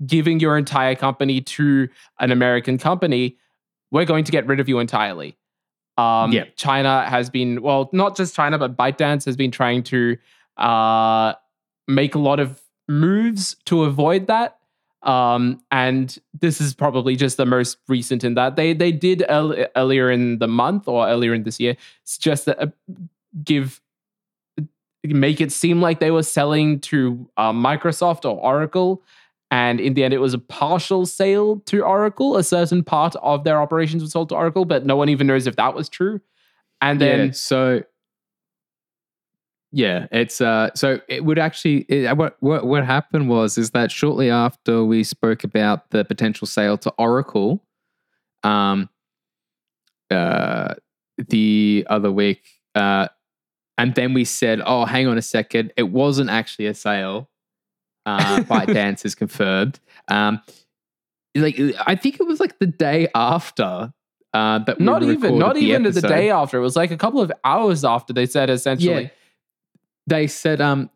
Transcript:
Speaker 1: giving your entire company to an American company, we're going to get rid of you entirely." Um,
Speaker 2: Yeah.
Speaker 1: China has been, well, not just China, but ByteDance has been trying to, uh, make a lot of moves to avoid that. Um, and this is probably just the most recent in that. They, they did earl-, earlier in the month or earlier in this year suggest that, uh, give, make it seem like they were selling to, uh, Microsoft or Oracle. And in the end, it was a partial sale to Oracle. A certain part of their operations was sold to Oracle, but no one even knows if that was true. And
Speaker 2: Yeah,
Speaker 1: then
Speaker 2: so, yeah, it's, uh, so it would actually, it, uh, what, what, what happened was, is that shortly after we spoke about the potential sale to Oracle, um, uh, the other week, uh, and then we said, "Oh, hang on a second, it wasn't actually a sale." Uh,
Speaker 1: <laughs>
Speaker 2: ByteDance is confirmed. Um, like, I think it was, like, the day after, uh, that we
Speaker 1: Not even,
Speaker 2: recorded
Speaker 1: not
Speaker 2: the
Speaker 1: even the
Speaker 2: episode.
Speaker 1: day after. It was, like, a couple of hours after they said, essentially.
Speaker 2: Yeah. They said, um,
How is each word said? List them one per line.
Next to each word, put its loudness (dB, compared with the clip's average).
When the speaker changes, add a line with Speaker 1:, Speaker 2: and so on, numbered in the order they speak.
Speaker 1:
giving 2
your 2
entire 0
company -2
to 0
an 2
American 2
company, 0
we're 2
going 2
to -4
get 0
rid -2
of -2
you 2
entirely." -4
Um, 2
Speaker 2:
Yeah. 0
Speaker 1:
China 0
has -2
been, -4
well, 0
not 0
just -6
China, 0
but -4
ByteDance -2
has -4
been -2
trying -2
to, -2
uh, 2
make 0
a -2
lot 2
of -4
moves 0
to 2
avoid 0
that. -2
Um, 2
and -2
this -2
is -4
probably -2
just -2
the 2
most 0
recent -2
in 0
that. 0
They, 0
they 0
did 0
earl-, 0
earlier 2
in 0
the 0
month 0
or 0
earlier 0
in -4
this -8
year -2
suggest -4
that, -2
uh, -2
give, -2
make 0
it 0
seem 0
like 2
they 2
were 2
selling 0
to, -2
uh, 2
Microsoft 0
or -2
Oracle. 0
And 0
in 0
the 2
end, 2
it 0
was 0
a -4
partial -2
sale 0
to 0
Oracle. 0
A 2
certain 0
part 0
of 0
their 2
operations -2
was -8
sold -4
to -6
Oracle, 0
but 0
no 4
one 2
even 2
knows 2
if -4
that 2
was -6
true. -4
And 2
Speaker 2:
Yeah, 4
Speaker 1:
then 0
Speaker 2:
so, 0
yeah, -2
it's, -2
uh, 0
so -2
it -8
would 0
actually, -2
it, 0
uh, 2
what, -2
what, 0
what 0
happened 0
was, 2
is -2
that 0
shortly 0
after 0
we 2
spoke -2
about -2
the 0
potential -4
sale 0
to -4
Oracle, 0
um, 0
uh, -2
the 2
other 0
week, -2
uh, 0
and 0
then 0
we 2
said, -2
"Oh, 0
hang 0
on 2
a -2
second, -2
it 0
wasn't 0
actually -4
a -4
sale." -6
Uh, 0
Speaker 1:
<laughs> -2
Speaker 2:
ByteDance 0
is -6
confirmed. -2
Um, 0
like, 0
I 2
think -4
it 2
was, -2
like, -2
the 0
day 0
after, -2
uh, 2
that -4
we 4
Speaker 1:
Not 4
even, 2
Speaker 2:
recorded 2
Speaker 1:
not 4
Speaker 2:
the 0
Speaker 1:
even 4
the 4
Speaker 2:
episode. 0
Speaker 1:
day 2
after. 0
It 0
was, 0
like, 2
a -6
couple 2
of 0
hours 2
after 0
they 2
said, 0
essentially. 0
Speaker 2:
Yeah. -12
They 2
said, -2
um, 0